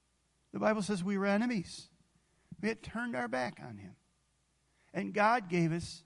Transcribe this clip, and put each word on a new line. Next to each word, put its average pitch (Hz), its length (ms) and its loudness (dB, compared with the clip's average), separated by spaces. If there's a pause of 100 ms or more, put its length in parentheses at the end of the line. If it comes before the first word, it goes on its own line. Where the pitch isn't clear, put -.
(520)
The 196 80 -6
Bible 214 220 4
says 180 220 0
we 202 140 0
were 196 100 2
enemies. 208 640 0 (720)
We 208 80 0
had 220 120 -4
turned 240 340 -6
our 247 120 -2
back 247 340 -2
on 117 160 -12
him. 98 180 -16 (1000)
And 196 200 -4
God 214 340 4
gave 170 240 4
us - 340 -6